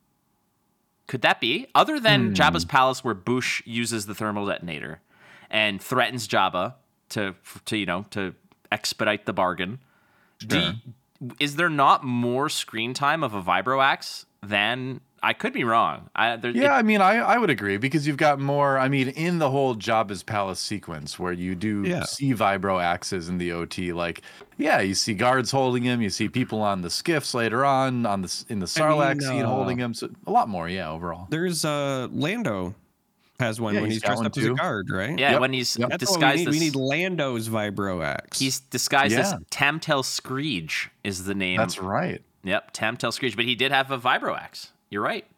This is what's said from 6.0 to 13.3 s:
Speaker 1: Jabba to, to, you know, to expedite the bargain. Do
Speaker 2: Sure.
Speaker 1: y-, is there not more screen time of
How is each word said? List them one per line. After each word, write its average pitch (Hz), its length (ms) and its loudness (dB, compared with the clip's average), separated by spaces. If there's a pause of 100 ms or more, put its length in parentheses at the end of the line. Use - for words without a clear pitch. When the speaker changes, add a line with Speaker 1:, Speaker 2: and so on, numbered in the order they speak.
Speaker 1:
Jabba 95 480 2 (340)
to, 98 260 -4 (300)
to, 110 120 -2
you 101 100 0
know, 92 240 -2
to 95 240 -4 (360)
expedite 107 540 -2
the 110 80 -4
bargain. 90 460 -2 (600)
Do 113 220 0
Speaker 2:
Sure. 180 120 -2 (460)
Speaker 1:
y-, 123 100 -10 (100)
is 143 160 -2
there 170 140 2
not 151 340 4
more 123 440 0
screen 117 460 -4
time 147 300 0
of 113 100 -2